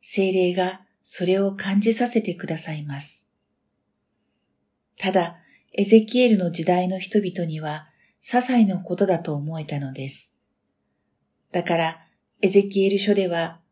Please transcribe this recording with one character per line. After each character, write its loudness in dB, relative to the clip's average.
聖 0
霊 2
が -2
そ -6
れ 2
を 0
感 0
じ 2
さ 0
せ 0
て -6
く -12
だ -6
さ -10
い -8
ま -10
す。 -14
た -2
だ、 0
エ 0
ゼ 8
キ -2
エ 6
ル 6
の 0
時 -6
代 2
の -4
人 0
々 -4
に -6
は、 -8
些 0
細 4
な -2
こ -6
と 2
だ 2
と -6
思 -6
え -8
た -6
の -8
で -10
す。 -12
だ -2
か 0
ら、 -2
エ 4
ゼ 4
キ 0
エ 2
ル 0
書 2
で 0
は -4